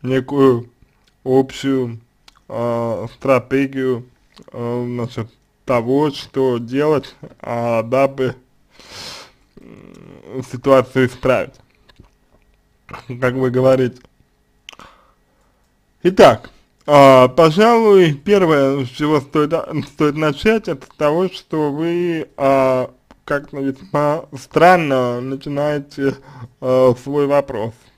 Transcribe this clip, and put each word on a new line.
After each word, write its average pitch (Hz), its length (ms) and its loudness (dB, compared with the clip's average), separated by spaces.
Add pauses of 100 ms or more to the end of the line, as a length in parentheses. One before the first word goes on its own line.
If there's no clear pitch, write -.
некую 131 680 0 (520)
общую, 131 760 -2 (480)
а, 117 640 -6
стратегию, 131 960 -4 (440)
а, 120 340 -8
насчёт 120 420 -8 (380)
того, 131 460 -2
что 131 440 -4
делать, 135 580 -4 (260)
а, 117 420 -4
дабы, 131 540 -2 (1200)
м, 50 920 -18
ситуацию 131 560 2
исправить, 123 480 -4 (1700)
как 127 140 -2
вы 131 160 -2
говорите. 127 520 0 (2000)
Итак, 175 480 4 (360)
а, 135 420 8
пожалуй, 185 840 4
первое, 143 680 0
с 120 40 -10
чего 151 320 -2
стоит, 151 340 -2
а, - 180 -6 (140)
стоит 147 300 -2
начать, 156 520 -2
это 151 160 -8
с - 120 -20
того, 160 320 0
что 151 440 -6
вы, 170 640 -4
а, 131 540 0 (340)
как-то 143 360 -8
весьма 147 640 -4 (120)
странно 139 840 2
начинаете, 139 960 -6 (440)
а, 131 320 4 (100)
свой 143 240 -2
вопрос. 123 480 -2 (240)